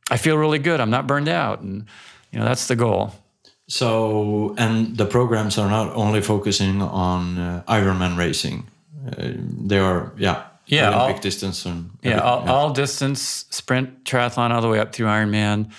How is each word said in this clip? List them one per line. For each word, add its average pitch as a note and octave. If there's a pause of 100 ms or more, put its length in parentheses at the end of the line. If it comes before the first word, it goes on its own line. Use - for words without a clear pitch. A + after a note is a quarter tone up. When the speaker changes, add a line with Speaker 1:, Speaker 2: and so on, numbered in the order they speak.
(100)
Speaker 1:
I B2
feel D#3
really D3+
good. D#3
I'm A2+
not B2+
burned C#3+
out." B2+
And, G2+ (460)
you A2+
know, A2+
that's B2
the B2+
goal. G#2 (540)
Speaker 2:
So, G#2+
and A2+
the G#2
programs A2
are G2+
not A2
only G#2+
focusing G2
on, F2+
uh, F2
Ironman F#2
racing. - (400)
Uh, - (400)
they G2+
are, F2+
yeah, F#2+ (240)
Speaker 1:
Yeah, C#3+
Speaker 2:
Olympic A2+
Speaker 1:
all, -
Speaker 2:
distance F#2+
and E2+ (120)
Speaker 1:
yeah, B2+
Speaker 2:
everything, A2
Speaker 1:
all, B2
Speaker 2:
yeah. B2+
Speaker 1:
all C#3+
distance, C#3
sprint, -
triathlon, A#2+
all A#2
the A2+
way A2
up G#2+
through A2+
Ironman. G#2+